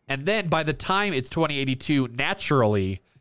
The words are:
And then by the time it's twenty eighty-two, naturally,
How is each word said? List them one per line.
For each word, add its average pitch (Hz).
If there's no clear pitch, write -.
And 139
then 196
by 160
the 151
time 196
it's 131
twenty 156
eighty-two, 135
naturally, 117